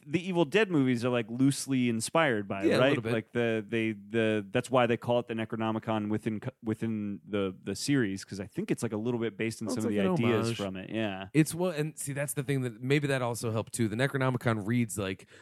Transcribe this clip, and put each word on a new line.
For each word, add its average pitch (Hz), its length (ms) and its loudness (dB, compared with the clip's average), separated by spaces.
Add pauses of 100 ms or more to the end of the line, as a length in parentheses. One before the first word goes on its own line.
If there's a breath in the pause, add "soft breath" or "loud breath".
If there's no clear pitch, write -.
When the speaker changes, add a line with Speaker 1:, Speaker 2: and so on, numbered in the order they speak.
Speaker 1:
the 147 140 -2 (100)
Evil 170 160 4
Dead 185 280 2
movies 127 320 4
are, 127 40 0
like, 120 220 0
loosely 131 580 2
inspired 113 600 2
by, 98 160 -2
Speaker 2:
Yeah, - 140 4
a - 20 6
Speaker 1:
right? 131 80 6
Speaker 2:
little 143 160 2
bit. 113 80 -2
Speaker 1:
Like, 113 180 -2
the, 113 380 0
they, 110 240 0
the, 107 580 0
that's 123 220 -2
why 123 140 6
they 117 100 2
call 120 240 0
it - 80 -4
the 117 60 -6
Necronomicon 110 760 -2
within 107 320 -2
co-, 127 100 -8 (140)
within 110 640 -4
the, 98 340 -2
the 98 140 -6
series, 110 480 0
'cause 98 160 -10
I 95 60 -8
think 185 260 -4
it's, - 100 -4
like, 110 100 -2
a 107 40 -2
little 117 240 -2
bit 110 160 -2
based 110 260 -4
on 107 60 -4
Speaker 2:
It's - 80 -4
Speaker 1:
some 110 80 -2
of 104 80 0
Speaker 2:
like - 20 0
Speaker 1:
the 101 100 4
Speaker 2:
an 185 100 2
Speaker 1:
ideas 117 320 2
Speaker 2:
homage. 117 100 -2
Speaker 1:
from 98 180 -4
it. 92 160 -10
Yeah. 98 420 -4
Speaker 2:
It's 156 220 2
what, 175 220 -2
and 151 200 -4
see, - 160 -8
that's 139 220 -6
the 143 80 -2
thing 135 200 0
that, 120 200 -6
maybe 143 240 2
that 135 160 0
also 120 300 -2
helped 110 200 -2
too. 113 140 0
The 101 80 -2
Necronomicon 127 720 0
reads 117 320 0
like, 95 300 -6 (140 loud breath)